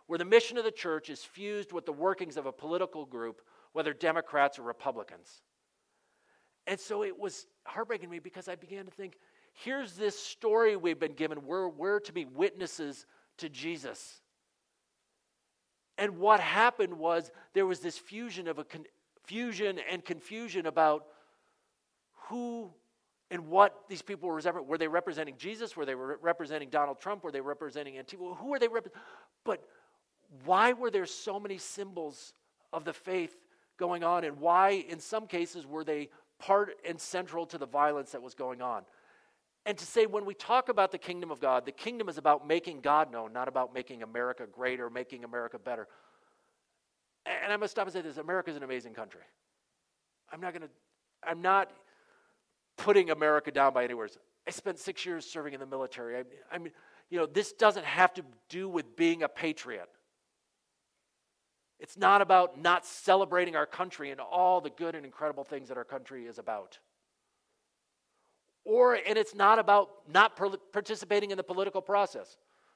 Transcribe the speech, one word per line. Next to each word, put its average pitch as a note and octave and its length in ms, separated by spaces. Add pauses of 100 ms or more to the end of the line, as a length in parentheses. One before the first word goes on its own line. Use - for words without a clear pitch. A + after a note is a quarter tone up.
where E3 120
the F3 60
mission A3+ 320
of A3+ 80
the A3 80
church D#3+ 380
is C#3 120
fused G3+ 500
with E3 120
the D#3+ 80
workings F3 440
of C#3 100
a C3 60
political E3 520
group, A#2 380 (300)
whether D#3 200
Democrats D3+ 680
or C3 40
Republicans. A2+ 800 (1200)
And F#3+ 140
so G#3 240
it F#3 140
was - 280 (200)
heartbreaking G#3 420
to F3 40
me E3+ 80
because F3+ 280
I F3+ 60
began F#3 320
to F#3 40
think, F#3+ 280 (340)
here's B3 420
this G3+ 240
story A3 580
we've E3 220
been D3 160
given. D3+ 300
We're, F3+ 240
we're F3+ 320
to G3+ 120
be E3 120
witnesses D#3 800 (320)
to E3 100
Jesus. C#3 760 (1800)
And G3 200
what G#3 220
happened G#3 540
was E3 360 (220)
there F#3+ 140
was F3+ 140
this E3+ 180
fusion F#3+ 500
of D#3+ 100
a D4+ 60
con-, D#3 220 (380)
fusion G#3 540 (120)
and F3 140
confusion F#3 640
about D#3 380 (1200)
who A#3 420 (640)
and E3+ 160
what G3 260 (140)
these F3+ 140
people F3+ 260
were D#3+ 80
representing. E3 320
Were D#3+ 100
they D#3+ 80
representing D#3 500
Jesus? G#3+ 400
Were D#3 80
they C3 120
re-, C3 240
representing D#3 480
Donald C#3+ 320
Trump? G3 240
Were D#3 80
they C#3 80
representing C#3+ 540
Antifa? F3+ 420
Who A#3 100
were C#4 140
they A#3 80
rep-, A3+ 260 (500)
but - 200 (800)
why G3+ 300
were A#3+ 160
there F#3+ 160
so G3+ 340
many G3 180
symbols F3 760 (380)
of D#3+ 120
the D#3+ 80
faith F#3 440 (420)
going F3 260
on? E3+ 180
And D3 160
why, F3+ 500
in E3 120
some - 260
cases, E3+ 400
were D3+ 160
they D3 260 (300)
part G3+ 460
and E3+ 160
central E3+ 460
to E3+ 120
the C#3 80
violence C#3+ 460
that B2 100
was B2+ 120
going B2+ 280
on? A2+ 220 (800)
And G#3 100
to - 80
say, A3 220
when G3+ 180
we G3 100
talk B3+ 340
about G3+ 240
the F3 60
kingdom F3 340
of C#3 80
God, B2+ 260
the C3+ 60
kingdom A3+ 360
is D#3 80
about D3+ 300
making E3 340
God D3 300
known, A2+ 220
not B2 160
about B2+ 260
making B2+ 280
America A#2+ 480
great B2+ 300
or A#2+ 80
making B2 360
America A#2 340
better. A2+ 300 (1400)
And F#3+ 260
I G#3+ 40
must G#3 160
stop G3+ 140
and F#3 60
say F3+ 100
this, D3+ 160
America E3+ 320
is D3 60
an C#3+ 60
amazing B2 320
country. G2+ 260 (1120)
I'm D#3+ 80
not F3+ 120
gonna, D#3+ 180 (520)
I'm E3+ 200
not F#3+ 300 (1080)
putting G3 320
America D3+ 400
down C3+ 240
by B2 100
any B2 80
words. A2 240 (320)
I - 20
spent F#3 280
six - 260
years F3 220
serving D3 260
in C3+ 80
the C3 60
military. B2+ 500
I, B2+ 80 (260)
I E3+ 60
mean, E3 160 (380)
you F3 80
know, D#3+ 80
this F#3 260
doesn't G3+ 320
have F3+ 300
to F3+ 100 (240)
do F#3 180
with F3 300
being E3 260
a D3 60
patriot. B2+ 640 (1900)
It's - 200
not G3 240
about F3+ 360
not E3+ 280
celebrating F3+ 680
our D3+ 120
country E3 440
and C3+ 120
all F3+ 400
the D3+ 80
good E3 240
and D3+ 100
incredible C#3 400
things C3+ 240
that B2+ 80
our A#2+ 80
country B2+ 400
is A#2 140
about. G#2 400 (1900)
Or, A#3+ 300
and G#3 240
it's G#3+ 160
not G#3 240
about G3+ 320 (160)
not F#3+ 300
per-, G3 200 (160)
participating G#3 580
in G3 60
the F#3 60
political F#3+ 400
process. F#3+ 560 (380)